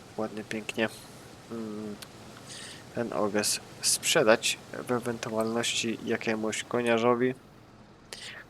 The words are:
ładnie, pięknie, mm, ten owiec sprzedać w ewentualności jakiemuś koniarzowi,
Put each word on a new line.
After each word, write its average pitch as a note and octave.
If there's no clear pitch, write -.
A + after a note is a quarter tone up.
ładnie, G#2+
pięknie, A2
mm, G#2+
ten A#2
owiec G#2
sprzedać -
w B2
ewentualności A2+
jakiemuś A2
koniarzowi, A#2+